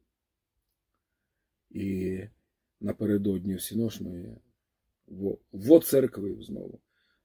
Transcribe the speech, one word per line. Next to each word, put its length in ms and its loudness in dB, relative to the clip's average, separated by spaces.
І 500 -4
напередодні 720 0
Всіношної 840 -6
во-, 320 -6
воцерквив 920 4
знову. 380 -14